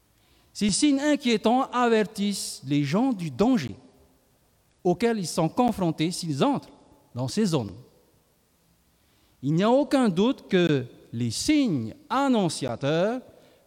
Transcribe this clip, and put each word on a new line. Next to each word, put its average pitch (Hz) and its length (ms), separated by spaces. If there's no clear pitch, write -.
Ces 208 180
signes 277 300
inquiétants 254 720
avertissent 214 960
les 143 180
gens 220 300
du 170 160
danger 151 460
auquel 220 340
ils 185 80
sont 160 220
confrontés 185 600
s'ils 160 340
entrent 269 240
dans 123 140
ces 208 180
zones. 127 260
Il 143 120
n'y 175 80
a 214 80
aucun 262 380
doute 202 400
que 156 380
les 117 180
signes 190 640
annonciateurs 196 1120